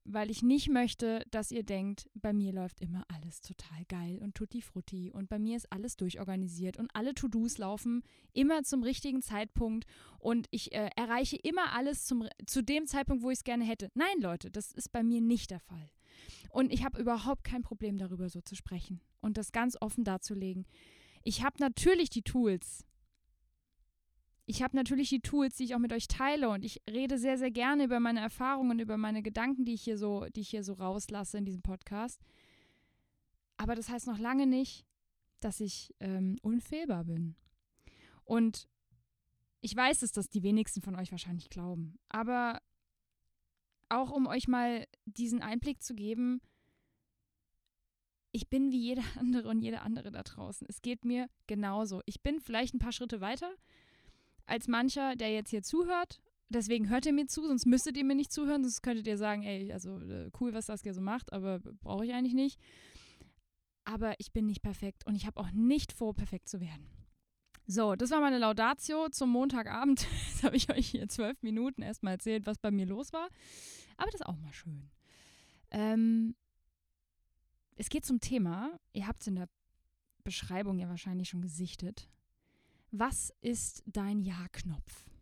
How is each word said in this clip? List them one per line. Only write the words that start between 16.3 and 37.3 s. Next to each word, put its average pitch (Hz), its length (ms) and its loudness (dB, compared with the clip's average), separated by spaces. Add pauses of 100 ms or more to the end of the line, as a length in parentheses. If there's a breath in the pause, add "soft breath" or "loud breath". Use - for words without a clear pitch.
Und 262 240 2
ich 226 100 2
habe 262 160 -2
überhaupt 233 460 0
kein 254 160 0
Problem, 208 360 -4
darüber 180 300 -4
so 175 140 -8
zu - 140 -14
sprechen 180 440 -8 (220)
und 214 160 0
das 214 160 -4
ganz 240 260 2
offen 220 240 -2
darzulegen. 190 640 -2 (560 loud breath)
Ich - 220 0
habe 277 140 2
natürlich 320 500 6
die 226 140 -2
Tools. 214 600 2 (1700)
Ich 233 140 0
habe 262 140 2
natürlich 269 320 4
die 269 100 2
Tools, 277 380 2
die 262 80 -2
ich 240 100 -2
auch 240 40 2
mit 233 120 2
euch 233 160 -2
teile 277 420 4
und 196 140 0
ich - 260 -10
rede 254 300 0
sehr, 262 180 4
sehr 254 140 0
gerne 262 320 4
über 240 160 4
meine 233 220 2
Erfahrungen, 254 580 0
über 220 160 -2
meine 214 260 0
Gedanken, 233 440 0
die 233 80 0
ich 220 80 -4
hier 220 160 0
so, 202 360 0
die 220 60 -6
ich 208 100 -8
hier 214 140 -4
so 190 80 -6
rauslasse 196 680 -4
in 208 60 -2
diesem 190 180 -4
Podcast. 202 600 -6 (1400 soft breath)
Aber - 180 0
das 226 140 -6
heißt 240 180 -6
noch 233 100 -2
lange 262 300 4
nicht, 262 380 2 (560)
dass 208 180 -2
ich, - 400 -6
ähm, 190 420 0
unfehlbar 233 600 0
bin. 165 320 -2 (880 soft breath)